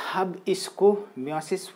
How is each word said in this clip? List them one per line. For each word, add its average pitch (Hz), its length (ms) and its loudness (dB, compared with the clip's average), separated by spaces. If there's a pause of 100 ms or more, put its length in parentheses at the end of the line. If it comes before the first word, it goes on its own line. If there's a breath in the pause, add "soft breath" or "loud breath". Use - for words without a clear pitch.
(160 loud breath)
अब 185 320 -2
इसको 190 420 4 (280)
meiosis 156 580 -4